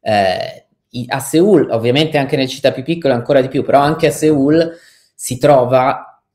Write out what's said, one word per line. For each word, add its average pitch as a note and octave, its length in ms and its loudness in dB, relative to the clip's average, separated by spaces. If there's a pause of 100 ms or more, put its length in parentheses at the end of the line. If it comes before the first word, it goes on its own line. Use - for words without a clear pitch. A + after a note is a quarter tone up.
eh, F#2+ 640 -2 (240)
i-, B2 180 -10
a C3+ 120 -6
Seoul, E3 520 2
ovviamente C#3+ 460 0
anche C#3 180 -2
nelle C3+ 120 -2
città C3 240 -2
più B2+ 120 -10
piccole E3 300 -2
ancora C3 280 0
di B2+ 60 -2
più, C3+ 160 -4
però C3+ 160 2
anche D#3 280 0
a D3 40 2
Seoul D#3 640 0 (400)
si - 240 -10
trova C3 840 2 (140)